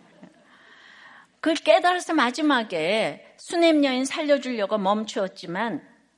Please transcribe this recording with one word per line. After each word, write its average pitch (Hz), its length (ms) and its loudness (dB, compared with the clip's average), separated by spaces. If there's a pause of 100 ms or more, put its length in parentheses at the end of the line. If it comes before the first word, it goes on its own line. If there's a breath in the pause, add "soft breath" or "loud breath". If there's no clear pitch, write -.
(1400 loud breath)
그걸 320 140 2
깨달아서 349 600 2
마지막에 220 1200 0
수냄 330 480 2
여인 262 200 0
살려주려고 254 760 -2
멈추었지만 202 1080 -4 (320)